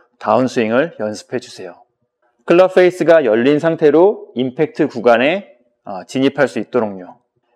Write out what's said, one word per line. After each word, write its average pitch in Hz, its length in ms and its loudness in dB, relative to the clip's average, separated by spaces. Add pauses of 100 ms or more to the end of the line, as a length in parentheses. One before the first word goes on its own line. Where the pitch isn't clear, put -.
(180)
다운스윙을 120 800 -2
연습해 107 400 -10
주세요. 92 360 -16 (720)
클럽 180 280 2
페이스가 170 520 2
열린 120 320 2
상태로 160 760 2
임팩트 135 520 -4
구간에, 123 680 0 (280)
어, 92 220 -14
진입할 135 420 -2
수 - 100 -10
있도록요. 101 600 -6 (380)